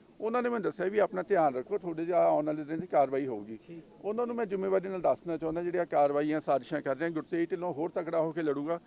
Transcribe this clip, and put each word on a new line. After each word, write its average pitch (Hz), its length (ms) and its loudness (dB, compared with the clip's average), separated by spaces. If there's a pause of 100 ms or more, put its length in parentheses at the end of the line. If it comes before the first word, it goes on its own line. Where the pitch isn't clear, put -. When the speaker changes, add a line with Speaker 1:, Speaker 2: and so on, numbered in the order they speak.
(220)
Speaker 1:
ਉਹਨਾਂ 233 220 0
ਨੇ 240 60 0
ਮੈਨੂੰ 233 120 -2
ਦੱਸਿਆ 170 240 -2
ਵੀ 208 140 0
ਆਪਣਾ 185 240 2
ਧਿਆਨ 160 320 4
ਰੱਖੋ, 131 220 -4
ਤੁਹਾਡੇ 165 260 -4
'ਤੇ 175 100 -2
ਆਉਣ 165 320 4
ਵਾਲੇ 156 180 -2
ਦਿਨ 160 180 -6
'ਚ 185 40 -6
ਕਾਰਵਾਈ 135 420 2
ਹੋਊਗੀ। 110 400 -8
Speaker 2:
ਠੀਕ। 170 160 -16 (180)
Speaker 1:
ਉਹਨਾਂ 220 260 -2
ਨੂੰ 233 80 -4
ਮੈਂ 233 100 -2
ਜ਼ਿੰਮੇਵਾਰੀ 190 440 0
ਨਾਲ 185 120 -6
ਦੱਸਣਾ 160 360 0
ਚਾਹੁੰਦਾ, 160 260 -2
ਜਿਹੜੀਆਂ 175 220 0
ਕਾਰਵਾਈਆਂ, 147 560 2
ਸਾਜ਼ਿਸ਼ਾਂ 143 400 -2
ਕਰ 135 160 -2
ਰਹੇ 156 80 -2
ਆ, 170 40 0
ਗੁਰਤੇਜ 165 420 -2
ਢਿੱਲੋਂ 175 220 -4
ਹੋਰ 156 160 -2
ਤਗੜਾ 165 320 -2
ਹੋ 160 100 0
ਕੇ 147 100 -4
ਲੜੂਗਾ, 151 460 -2